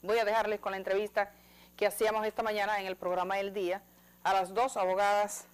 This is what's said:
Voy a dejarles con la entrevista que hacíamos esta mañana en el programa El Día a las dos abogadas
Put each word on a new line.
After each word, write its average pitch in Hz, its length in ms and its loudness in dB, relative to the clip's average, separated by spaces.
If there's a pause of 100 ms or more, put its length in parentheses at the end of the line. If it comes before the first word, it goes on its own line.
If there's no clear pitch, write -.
Voy 208 180 0
a 220 60 4
dejarles 208 360 2
con 196 100 -4
la 190 60 -6
entrevista 196 560 0 (420)
que 208 100 0
hacíamos 214 400 0
esta 214 160 -4
mañana 214 380 0
en 190 80 -6
el 185 80 -6
programa 180 440 -2
El 196 140 -4
Día 190 300 -2 (400)
a 190 100 2
las 196 200 0
dos 247 240 0
abogadas 202 760 0